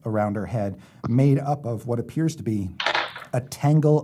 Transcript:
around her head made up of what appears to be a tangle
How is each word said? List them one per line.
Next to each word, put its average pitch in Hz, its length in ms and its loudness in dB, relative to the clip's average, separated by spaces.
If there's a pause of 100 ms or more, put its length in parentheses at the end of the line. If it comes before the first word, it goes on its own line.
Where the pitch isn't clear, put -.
around 104 320 0
her 101 100 -4
head 101 320 -4 (300)
made 135 300 6
up 139 260 -2
of 117 220 -6
what 120 120 -2
appears 156 380 -2
to 123 60 -12
be 101 280 -4 (640)
a 123 80 0
tangle 151 640 4